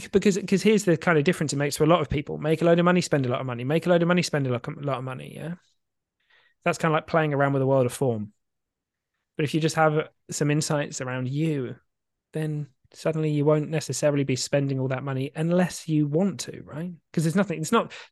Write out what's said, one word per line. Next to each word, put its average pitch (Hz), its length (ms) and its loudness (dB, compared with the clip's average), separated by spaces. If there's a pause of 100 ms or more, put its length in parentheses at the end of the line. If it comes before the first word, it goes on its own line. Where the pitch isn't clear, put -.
(120)
because, 196 360 4
'cause 190 160 2
here's 208 220 4
the 165 120 4
kind 165 220 2
of 143 40 2
difference 165 300 0
it 139 40 -2
makes 143 200 -2
for 156 60 2
a 151 40 4
lot 165 140 6
of 147 80 -4
people. 151 300 -4
Make 151 240 0
a - 20 4
load 170 140 6
of 175 60 4
money, 180 160 4
spend 139 260 0
a - 20 -2
lot 127 120 -2
of 131 40 -8
money, 123 180 -8
make 156 220 0
a 175 40 0
load 175 120 4
of 170 60 0
money, 175 160 2
spend 143 240 -2
a - 20 -2
lo-, 120 100 -2 (180)
lot 143 200 -4
of 127 60 -8
money. 131 320 -12
Yeah. 165 180 -10 (1120)
That's 170 160 0
kind 165 120 0
of 151 40 2
like 160 100 0
playing 156 300 0
around 139 180 2
with 139 80 0
a 131 60 0
world 135 180 4
of 120 80 -4
form. 113 400 -4 (1040)
But 156 80 0
if 131 80 -4
you 160 80 0
just 156 160 0
have 156 320 2 (200)
some 151 220 0
insights 151 480 -2
around 127 300 -6
you, 139 480 -4 (560)
then 151 340 -6 (240)
suddenly 156 400 -2
you 147 140 2
won't 151 240 4
necessarily 143 560 0
be 135 100 -2
spending 139 440 -2
all 131 100 -2
that 131 140 -6
money 139 300 -6
unless 170 540 0
you 151 200 2
want 156 340 0
to, - 240 -12
right? 170 260 -10 (220)
'Cause 165 100 0
there's 160 140 0
nothing, 170 240 -2
it's 156 100 -6
not, 214 220 0 (180)